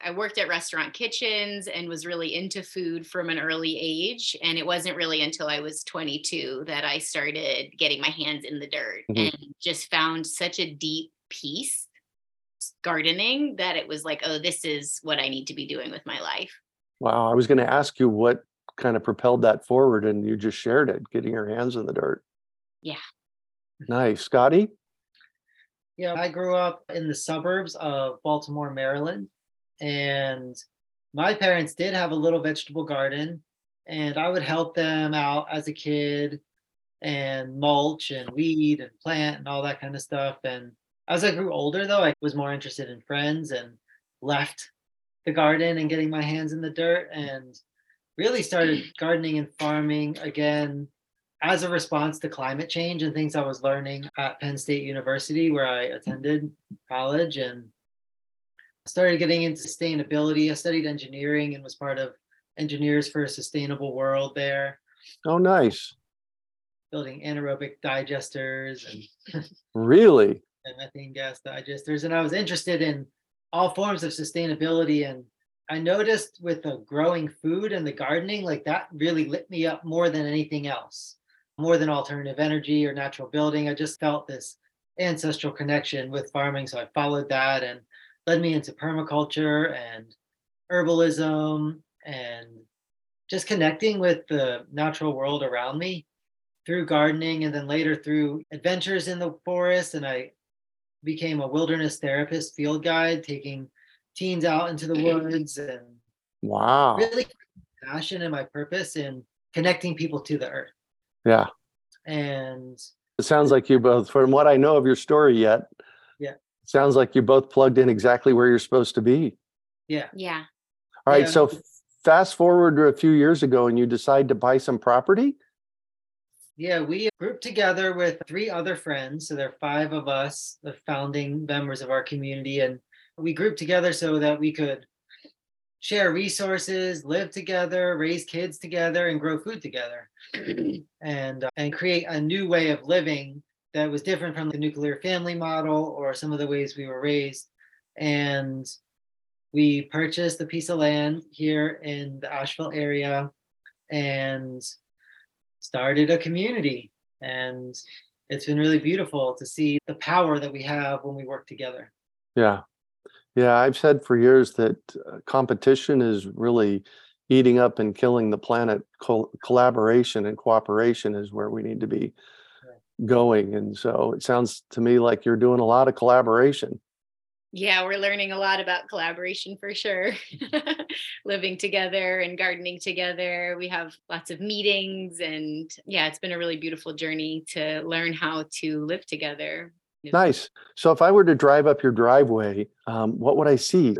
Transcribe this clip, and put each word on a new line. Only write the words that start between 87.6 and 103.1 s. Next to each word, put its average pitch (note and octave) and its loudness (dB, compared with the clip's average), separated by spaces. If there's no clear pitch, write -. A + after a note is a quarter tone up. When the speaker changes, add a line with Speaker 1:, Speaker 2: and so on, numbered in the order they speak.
Speaker 3:
and B2 -10
led E3+ 2
me E3 0
into D3+ -4
permaculture D3+ -2
and A2+ -14
herbalism D#3 0
and A#2+ -12
just F#3 -6
connecting G3 0
with F3 0
the C3 -2
natural D3+ -4
world C#3 -4
around B2+ -4
me F3 -8
through E3+ -2
gardening D#3 2
and D3 -2
then C#3+ -6
later D3+ 0
through D3+ -2
adventures F3 -2
in F3+ -6
the E3 -4
forest. F3+ 0
And D3 -6
I B2+ -8
became D#3 -4
a C3+ -4
wilderness D#3 0
therapist, D3 -4
field D3+ -2
guide, E3 0